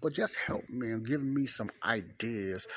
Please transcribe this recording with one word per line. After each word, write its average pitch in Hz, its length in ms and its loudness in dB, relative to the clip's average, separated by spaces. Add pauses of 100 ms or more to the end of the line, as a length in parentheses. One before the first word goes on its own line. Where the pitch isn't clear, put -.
But 151 100 2
just - 240 4
help - 320 -2
me 120 220 -2
and 113 120 0
give 139 200 0
me 135 240 2
some 107 240 -2 (120)
ideas 101 920 -2